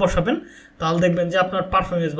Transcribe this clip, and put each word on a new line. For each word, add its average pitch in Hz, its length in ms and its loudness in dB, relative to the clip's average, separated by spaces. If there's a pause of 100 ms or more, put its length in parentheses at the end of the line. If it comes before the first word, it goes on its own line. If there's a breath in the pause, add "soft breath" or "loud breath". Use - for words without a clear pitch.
বসাবেন। 180 340 2 (440 loud breath)
তাহলে 165 240 0
দেখবেন 175 280 2
যে 190 120 2
আপনার 185 180 -4 (100)
পারফরমেন্স 175 480 0